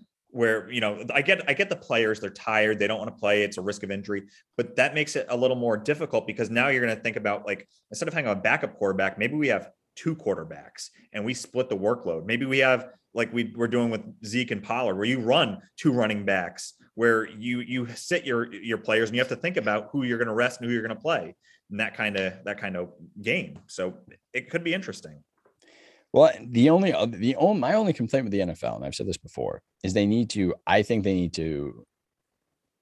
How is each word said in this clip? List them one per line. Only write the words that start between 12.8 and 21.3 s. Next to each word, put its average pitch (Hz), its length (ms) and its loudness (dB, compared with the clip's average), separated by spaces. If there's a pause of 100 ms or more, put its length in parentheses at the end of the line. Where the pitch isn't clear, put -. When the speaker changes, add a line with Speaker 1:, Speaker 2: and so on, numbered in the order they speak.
Speaker 1:
like 113 200 -2
we 117 220 -2
were 117 140 0
doing 120 200 2
with 110 140 -4 (220)
Zeke 120 260 -2
and 101 100 -2
Pollard, 113 340 -2
where 101 100 -2
you 127 140 0
run 117 400 2 (160)
two 151 160 2
running 107 340 0
backs, 95 480 -2 (220)
where 110 340 2
you, 120 320 -6
you 120 340 -6
sit - 300 -2
your, 120 280 -2
your 107 240 -4
players 110 320 2
and 110 60 -6
you 123 60 2
have 131 80 0
to 127 60 -2
think 180 220 -4
about 107 340 -2
who 139 120 -2
you're 120 160 -2
gonna 117 140 0
rest 123 260 0
and 120 100 -4
who 120 40 0
you're 113 100 0
gonna 113 120 -6
play 104 400 -4 (360)